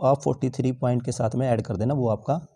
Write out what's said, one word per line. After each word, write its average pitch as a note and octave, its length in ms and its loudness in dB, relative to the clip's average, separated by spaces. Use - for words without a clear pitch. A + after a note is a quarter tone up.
आप C#3 220 4
फ़ोर्टी C3+ 280 0
थ्री B2+ 240 -2
पॉइंट B2 300 0
के B2 80 -4
साथ A#2 220 -2
में B2+ 140 0
ऐड A2+ 140 2
कर G2+ 140 -4
देना, A#2 180 0
वो B2+ 160 2
आपका C3+ 300 0